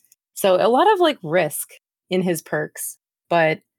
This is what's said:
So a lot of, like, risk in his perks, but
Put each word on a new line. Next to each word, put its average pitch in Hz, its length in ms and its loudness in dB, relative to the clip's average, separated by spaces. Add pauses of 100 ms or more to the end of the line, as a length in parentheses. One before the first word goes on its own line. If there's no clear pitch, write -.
(360)
So 185 220 2
a 175 100 2
lot 302 260 4
of, 381 60 -2
like, 311 240 2
risk 160 460 -2 (420)
in 185 100 0
his 175 220 -4
perks, - 560 -10 (320)
but 160 300 0 (180)